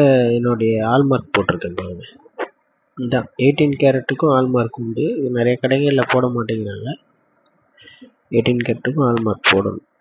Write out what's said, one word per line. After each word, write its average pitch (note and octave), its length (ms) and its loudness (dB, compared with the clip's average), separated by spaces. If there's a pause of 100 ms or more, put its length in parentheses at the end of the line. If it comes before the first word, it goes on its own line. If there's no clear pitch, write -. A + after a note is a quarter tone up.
(360)
என்னுடைய A#2 360 0 (140)
ஹால்மார்க் C3+ 480 0
போட்டிருக்கேன் F2+ 460 -2
பாருங்க. F2+ 260 -12 (920)
இதான் B2 300 -4 (160)
எயிட்டீன் C#3+ 380 2
கேரட்டுக்கும் C3+ 540 2
ஹால்மார்க் B2+ 480 0
உண்டு. A2+ 200 -4 (140)
இது C3 200 -4
நிறைய B2 260 2
கடைகள்ல C3+ 400 2 (100)
போட B2+ 220 2
மாட்டேங்கிறாங்க. A2 520 -6 (1500)
எயிட்டீன் A#2+ 320 0
கேரட்டுக்கும் B2+ 420 -2
ஹால்மார்க் A2 440 -2
போடணும். G2 340 -2 (140)